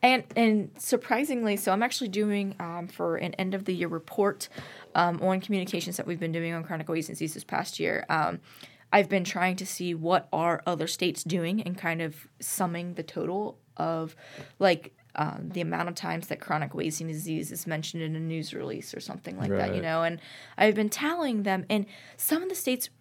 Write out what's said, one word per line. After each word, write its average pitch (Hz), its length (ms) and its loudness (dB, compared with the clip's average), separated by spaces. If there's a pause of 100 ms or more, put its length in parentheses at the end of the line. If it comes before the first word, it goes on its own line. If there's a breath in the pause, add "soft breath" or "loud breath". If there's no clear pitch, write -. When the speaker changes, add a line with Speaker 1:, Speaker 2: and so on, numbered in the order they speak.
Speaker 1:
And, 254 220 6 (120)
and 220 440 4
surprisingly, 240 760 2
so 202 140 2
I'm 202 120 4
actually 240 240 -2
doing, 202 520 0
um, 170 280 -6
for 170 300 -2
an 170 180 -2
end 185 180 -2
of 196 120 -4
the 185 80 0
year 175 160 0
report, 196 600 0 (460 loud breath)
um, 175 260 4
on 190 200 4
communications 180 560 -2
that - 100 -4
we've 175 120 -4
been 165 120 -2
doing 165 220 -2
on 165 100 -4
chronic 160 260 -6
wasting 160 240 -2
disease 156 220 -4
this - 80 -10
past - 360 -4
year. 165 300 0
Um, 156 300 2 (520 loud breath)
I've 196 180 6
been 196 140 2
trying 185 340 2
to 185 100 -6
see 180 260 -2
what 165 400 2
are 165 320 2
other 165 220 0
states - 360 0
doing 175 380 0
and 180 160 -4
kind 165 240 -2
of 156 260 -6 (120)
summing 175 560 -2
the 170 80 -6
total 175 560 -4 (180)
of, 160 380 -2 (420 loud breath)
like, 180 360 4 (220)
um, 160 380 -2
the 180 80 -2
amount 165 280 0
of 170 60 -6
times 170 320 -4
that 156 120 -4
chronic 151 340 -2
wasting 160 340 -2
disease 160 440 -4
is - 160 -8
mentioned 160 340 -4
in 160 140 -2
a 160 40 -2
news 160 340 -4
release - 420 -6
or - 40 -6
something - 380 -10
like - 120 -2
that, - 200 2
you - 60 -2
Speaker 2:
Right. 180 80 0
Speaker 1:
know? 160 200 2
And 165 160 0 (380 loud breath)
I've 208 180 8
been 208 140 2
tallying 285 540 0
them, 190 260 0
and 208 160 4 (320 loud breath)
some 320 240 2
of 370 80 -2
the 370 60 -2
states 254 340 0 (120)